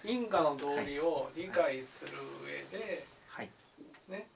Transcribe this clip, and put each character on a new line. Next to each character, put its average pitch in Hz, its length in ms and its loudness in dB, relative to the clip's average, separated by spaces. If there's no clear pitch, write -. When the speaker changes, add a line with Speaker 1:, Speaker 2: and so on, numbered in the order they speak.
Speaker 1:
因 233 240 0
果 185 140 6
の 147 140 6
道 143 260 0
理 143 180 -2
を 151 360 2
理 175 140 -6
解 139 340 4
す 147 220 -12
る 143 60 -8
上 - 340 -8
で、 - 280 -6
Speaker 2:
は - 160 -10
い。 - 20 -6
は - 60 -16
い。 - 600 -20
Speaker 1:
ね。 - 240 -8